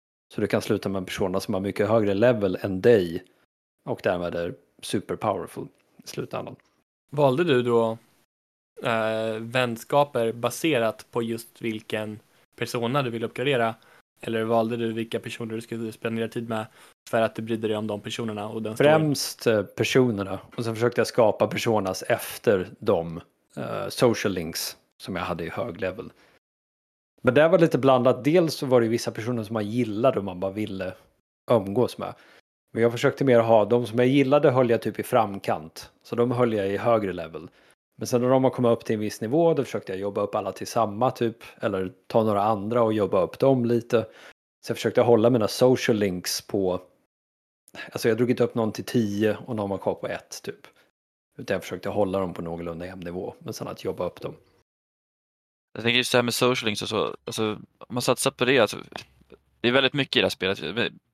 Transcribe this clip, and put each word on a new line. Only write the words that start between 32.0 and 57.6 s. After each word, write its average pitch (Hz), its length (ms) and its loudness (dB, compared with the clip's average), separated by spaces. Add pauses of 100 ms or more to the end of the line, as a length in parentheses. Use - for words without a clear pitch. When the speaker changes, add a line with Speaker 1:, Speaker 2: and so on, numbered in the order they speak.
Speaker 1:
Men 113 100 -2
jag 117 100 4
försökte 139 320 0
mer 120 160 6
ha, 113 240 6
de 120 220 2
som 110 120 -4
jag 123 100 4
gillade 139 420 4
höll 127 200 4
jag 113 120 0
typ 107 160 -4
i 107 40 -2
framkant. 101 880 -2 (120)
Så - 140 -12
de 120 140 2
höll 120 220 2
jag 98 160 0
i 98 80 -2
högre 104 360 0
level. 82 380 -10 (480)
Men 110 80 -8
sen 120 160 0
när 127 60 2
de 131 160 6
har 131 60 4
kommit 123 200 2
upp 117 140 0
till 117 100 -2
en 107 60 -2
viss 104 200 -6
nivå, 160 340 2
då 143 100 -2
försökte - 280 -8
jag 92 80 -6
jobba 101 200 -4
upp 101 140 -2
alla 101 180 -4
till - 140 -12
samma 113 440 0
typ. 117 260 -2 (240)
Eller 95 320 -2 (140)
ta 113 180 4
några 101 180 2
andra 110 400 0
och 110 100 2
jobba 101 300 2
upp - 160 -4
dem 131 260 4
lite. 117 420 0 (600)
Sen 113 100 -6
försökte - 240 0
jag 113 60 4
hålla 117 240 6
mina 110 180 2
social 127 480 2
links 92 460 -2
på... 92 380 -2 (1120)
Alltså - 160 -2
jag 110 80 2
drog 120 140 2
inte 123 140 2
upp 117 100 -2
någon 110 180 0
till - 120 -10
tio 107 520 0 (100)
och 123 100 -8
någon 101 140 -2
var 95 80 -4
kvar 95 160 -2
på - 120 -8
ett - 360 -10
typ. - 240 -14 (720)
Utan - 160 -4
jag 90 80 -4
försökte 92 260 -10
hålla 98 300 0
dem 90 160 -4
på 85 80 -10
någorlunda 85 440 -8
jämn 92 180 -14
nivå. 87 340 -8
Men 110 160 -12
sen - 140 -10
att - 160 -12
jobba 90 220 -4
upp - 140 -10
dem. - 140 -10 (1400)
Speaker 3:
Jag 113 100 -12
tänker 120 160 2
just 123 140 -2
det 127 60 6
här 120 40 4
med 120 120 -2
social 127 320 2
links 104 160 -4
och 104 60 -6
så, 87 360 -2
alltså, 113 180 -6 (360)